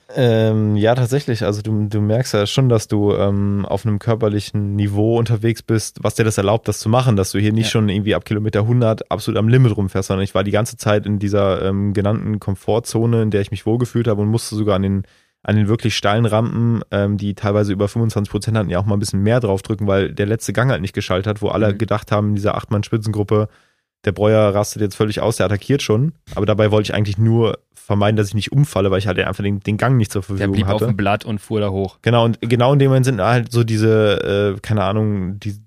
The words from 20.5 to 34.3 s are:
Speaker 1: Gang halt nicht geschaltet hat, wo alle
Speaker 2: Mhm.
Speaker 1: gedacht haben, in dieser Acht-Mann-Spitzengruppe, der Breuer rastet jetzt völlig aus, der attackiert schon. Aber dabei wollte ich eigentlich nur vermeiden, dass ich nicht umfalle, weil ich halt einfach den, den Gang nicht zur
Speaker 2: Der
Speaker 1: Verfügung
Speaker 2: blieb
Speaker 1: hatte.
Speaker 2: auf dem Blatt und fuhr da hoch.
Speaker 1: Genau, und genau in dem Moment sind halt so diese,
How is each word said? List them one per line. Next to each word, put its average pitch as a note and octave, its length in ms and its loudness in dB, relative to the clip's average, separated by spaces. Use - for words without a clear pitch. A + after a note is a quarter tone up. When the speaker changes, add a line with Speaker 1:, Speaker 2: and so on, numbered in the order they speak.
Speaker 1:
Gang B2 180 0
halt F2 120 -2
nicht F#2+ 120 -8
geschaltet F#2+ 340 -2
hat, G#2+ 140 -4
wo G#2 60 0
alle G#2 240 2
Speaker 2:
Mhm. G2+ 60 -6
Speaker 1:
gedacht G#2+ 320 -4
haben, G#2 200 2
in G#2 40 0
dieser G2+ 220 -2
Acht-Mann-Spitzengruppe, G#2+ 920 -2
der G#2 60 2
Breuer G#2 420 4
rastet G#2 260 -2
jetzt G2+ 160 -2
völlig A2 240 -2
aus, A2 160 0
der F#2 100 0
attackiert G#2+ 360 -2
schon. B2 320 0
Aber G2+ 120 -2
dabei G#2+ 240 2
wollte G#2+ 200 2
ich - 40 -2
eigentlich G2+ 240 -2
nur A2+ 400 2
vermeiden, G#2 420 0
dass G#2 120 0
ich G2 60 -8
nicht G2+ 160 -4
umfalle, G2 400 0
weil F#2+ 80 2
ich G2 80 -2
halt F#2 120 0
einfach G2 240 -4
den, G2+ 180 -2
den G#2 160 -2
Gang B2 220 2
nicht G#2+ 120 0
zur G2 120 -4
Speaker 2:
Der - 40 -18
Speaker 1:
Verfügung G2+ 260 -2
Speaker 2:
blieb G2 140 0
Speaker 1:
hatte. G2+ 100 0
Speaker 2:
auf G#2+ 100 -2
dem A2+ 100 0
Blatt G2+ 300 -2
und G#2+ 120 -6
fuhr A2 220 -4
da G#2 80 -2
hoch. F#2+ 320 -4
Speaker 1:
Genau, A#2 240 2
und A#2 160 0
genau A#2+ 320 2
in C#3+ 60 4
dem C3+ 100 4
Moment C3 160 2
sind B2 160 0
halt A#2 320 0
so A#2+ 100 2
diese, G#2+ 960 2